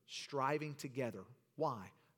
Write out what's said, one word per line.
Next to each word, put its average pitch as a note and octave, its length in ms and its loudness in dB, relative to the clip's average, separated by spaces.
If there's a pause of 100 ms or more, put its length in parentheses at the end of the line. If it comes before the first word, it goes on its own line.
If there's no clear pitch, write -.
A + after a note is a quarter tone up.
striving C#3+ 720 2
together. A#2+ 480 -2 (340)
Why? D#3+ 320 2 (280)